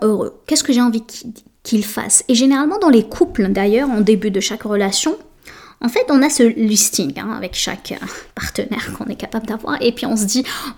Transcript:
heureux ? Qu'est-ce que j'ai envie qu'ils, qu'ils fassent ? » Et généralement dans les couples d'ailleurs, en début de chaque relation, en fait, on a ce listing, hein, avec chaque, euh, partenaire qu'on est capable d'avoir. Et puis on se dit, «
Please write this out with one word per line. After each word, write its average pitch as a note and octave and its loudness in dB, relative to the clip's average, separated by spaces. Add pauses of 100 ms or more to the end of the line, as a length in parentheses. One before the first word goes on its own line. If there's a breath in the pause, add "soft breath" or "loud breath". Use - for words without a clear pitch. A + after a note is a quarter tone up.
heureux ? G#3 -2
Qu'est-ce D4+ 0
que C#4 2
j'ai A#3+ 4
envie A3+ 2
qu'ils, - -16 (300)
qu'ils G#3 0
fassent ? » - 0
Et B3+ 4
généralement C4+ 2
dans F#4+ 4
les A3 6
couples - 0
d'ailleurs, G3+ 2
en G#3+ 2
début G#3+ 4
de F#3+ -2
chaque G#3 -6
relation, G#3 -2 (640 loud breath)
en A#3+ -2
fait, B4 0
on C#4 6
a D4 4
ce C4 4
listing, A3 2
hein, G#3 -6
avec F3+ -8
chaque, - -6
euh, - -10 (280 loud breath)
partenaire - -8
qu'on - -10
est - -8
capable A3+ -8
d'avoir. A3+ -6
Et A#3+ 2
puis A#3+ -6
on A#3 -2
se G#3+ 0
dit, « B3+ 0 (320 loud breath)